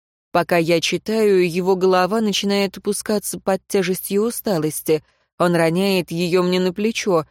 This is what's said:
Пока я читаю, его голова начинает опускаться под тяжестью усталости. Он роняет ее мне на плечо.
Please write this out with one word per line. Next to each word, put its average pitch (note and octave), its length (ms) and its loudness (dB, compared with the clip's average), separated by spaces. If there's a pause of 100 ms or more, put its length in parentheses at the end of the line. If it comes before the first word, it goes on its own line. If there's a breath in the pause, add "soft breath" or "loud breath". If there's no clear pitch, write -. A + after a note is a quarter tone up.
(340)
Пока F3 240 2
я E3 240 2
читаю, F#3+ 680 2
его F#3 280 0
голова F#3 420 2
начинает G3+ 580 0
опускаться - 600 -4
под F#3+ 280 -2
тяжестью G3 560 -2
усталости. D#3+ 840 -2 (320)
Он F3 180 2
роняет F3 560 0
ее F3 320 0
мне F3+ 160 0
на F#3 140 0
плечо. G#3 580 -2